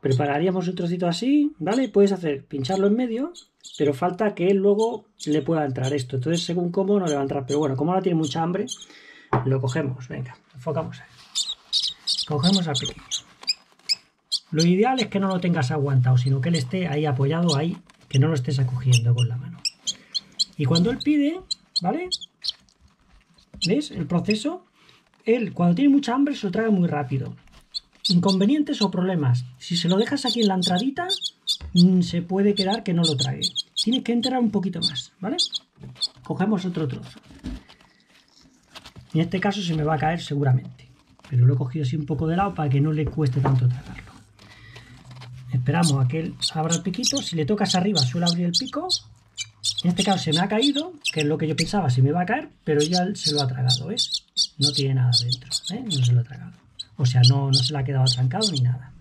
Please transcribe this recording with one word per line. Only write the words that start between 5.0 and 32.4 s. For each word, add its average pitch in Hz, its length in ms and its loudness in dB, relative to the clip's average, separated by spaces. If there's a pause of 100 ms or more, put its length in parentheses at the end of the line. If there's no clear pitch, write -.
le 151 160 0
pueda 156 220 0
entrar 131 280 -2
esto. 135 240 -4
Entonces, 165 280 -2
según 175 260 -2
cómo, 196 280 2
no 185 80 0
le 151 80 0
va 143 60 0
a 139 40 0
entrar. 139 220 -4
Pero 143 120 0
bueno, 143 180 0
como 147 140 0
ahora 185 120 2
tiene 180 140 2
mucha 156 260 -2
hambre, 180 240 -2 (760)
lo 135 160 0
cogemos. 131 480 -4
Venga, - 280 -10 (180)
enfocamos 160 460 -6
ahí. - 80 -20 (1160)
Cogemos 170 400 2
al 147 100 -2
pequeño. - 260 -8 (1500)
Lo 160 120 2
ideal 220 360 4
es 208 80 -2
que 196 100 -2
no 196 80 0
lo 185 140 -2
tengas 160 300 0
aguantado, 135 460 2
sino 135 240 2
que 165 80 -2
él 170 60 2
esté 170 320 -2
ahí 151 180 0
apoyado, 147 520 0
ahí, 160 200 -2 (320)
que 135 120 2
no 151 80 6
lo 165 60 2
estés 135 260 -2
acogiendo 120 520 2
con 117 160 2
la - 80 -4
mano. 170 220 -12 (1000)
Y 151 80 0
cuando 170 280 4
él 254 60 -4
pide, 302 420 2 (420)
¿vale? 294 260 -2 (1600)
¿Ves 277 240 -2
el 165 160 -6
proceso? 214 600 -2 (580)
Él, 220 300 0
cuando 175 200 2
tiene 277 180 4
mucha 277 220 2
hambre, 285 220 2
se - 100 -6
lo 180 60 -2
traga 220 180 0
muy 180 160 4
rápido. 139 480 -4 (760)
Inconvenientes 202 720 2
o 190 80 2
problemas. 175 560 0 (120)
Si - 180 -6
se 170 120 0
lo 185 80 4
dejas 240 300 0
aquí 233 160 0
en 208 60 4
la 190 60 2
entradita, 196 540 0 (640)
mm, 180 300 8
se 170 180 -2
puede 196 340 0